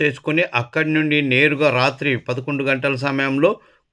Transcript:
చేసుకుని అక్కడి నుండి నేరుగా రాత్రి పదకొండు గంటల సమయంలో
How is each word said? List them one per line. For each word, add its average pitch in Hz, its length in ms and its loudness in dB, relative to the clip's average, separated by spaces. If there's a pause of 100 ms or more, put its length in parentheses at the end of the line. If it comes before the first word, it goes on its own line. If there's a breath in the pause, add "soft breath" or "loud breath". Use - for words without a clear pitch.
చేసుకుని 151 400 -2 (120)
అక్కడి 151 360 -2
నుండి 151 320 2
నేరుగా 139 480 2
రాత్రి 131 460 0
పదకొండు 135 480 -4
గంటల 135 300 -2
సమయంలో 139 680 0 (320 soft breath)